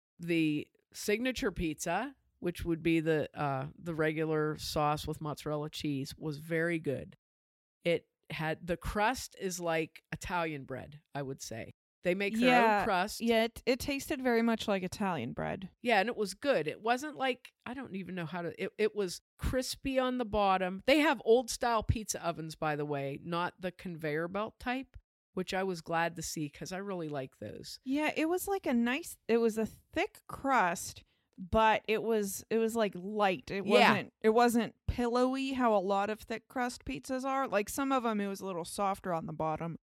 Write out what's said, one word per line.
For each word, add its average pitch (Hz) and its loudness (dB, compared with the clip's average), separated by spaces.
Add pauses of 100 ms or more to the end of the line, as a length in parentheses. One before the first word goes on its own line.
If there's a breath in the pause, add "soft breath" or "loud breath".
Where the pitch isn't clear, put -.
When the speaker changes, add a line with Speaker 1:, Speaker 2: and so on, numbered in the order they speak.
(180)
Speaker 1:
the 160 0 (240)
signature 226 -2
pizza, 180 -4 (260)
which 170 -4
would 165 -2
be 165 4
the, 156 2
uh, 139 -2 (160)
the 170 -6
regular 156 0
sauce 151 0
with 156 -6
mozzarella 151 -6
cheese, 143 -4
was 151 -6
very 165 0
good. 135 -4 (680)
It 170 0 (240)
had, 156 -2
the 170 -2
crust - -2
is 180 -4
like 165 -2 (100)
Italian 165 -4
bread, 147 -12 (140)
I 143 -4
would 135 -8
say. - -10 (280)
They 180 2
make 202 0
their 247 6
Speaker 2:
Yeah, 233 6
Speaker 1:
own 185 0
crust. 190 0
Speaker 2:
yeah, 226 4
it, - -6
it 247 2
tasted 277 -4
very 240 4
much 226 2
like 196 0
Italian 180 -4
bread. 160 -6 (140)
Speaker 1:
Yeah, 226 4
and 190 2
it 175 -4
was 190 -2
good. 196 0
It 135 -6
wasn't 254 -2
like, 254 -4 (140)
I 233 -10
don't 262 -10
even 185 -8
know 175 -4
how 170 -6
to, 170 -6
it, 190 -4
it 214 0
was 190 -4 (180)
crispy 262 -2
on 254 2
the 247 -2
bottom. 190 2
They 294 6
have 285 4
old 233 6
style 233 0
pizza - -2
ovens, 160 -4
by 156 -2
the 147 -2
way, 139 -4
not 170 -2
the 180 -6
conveyor 165 -4
belt 202 -6
type, 254 -6 (380)
which 185 -6
I 190 0
was 180 -4
glad 165 0
to 160 -6
see 151 -4
'cause 160 -12
I 185 -6
really 185 -6
like 139 -6
those. - -12
Speaker 2:
Yeah, 285 0
it 320 2
was 359 -2
like 392 -2
a 311 0
nice, 240 0 (100)
it 233 6
was 226 2
a 220 0 (260)
thick - -2
crust, 208 0 (360)
but 220 4
it 214 2
was, 208 0
it 220 2
was, 226 2
like, 214 2
light. 190 0
It 190 -2
Speaker 1:
Yeah. 208 10
Speaker 2:
wasn't, 147 0 (100)
it 214 6
wasn't 233 6 (140)
pillowy 262 0
how 247 4
a 202 6
lot 196 2
of 214 -6
thick - -10
crust 247 -6
pizzas 262 -6
are. 269 0
Like, 202 2
some 277 -2
of 254 4
'em, 214 0
it 202 -2
was 196 -6
a 185 -8
little 175 -4
softer 196 -2
on 165 -2
the 160 -8
bottom. 156 -4 (180)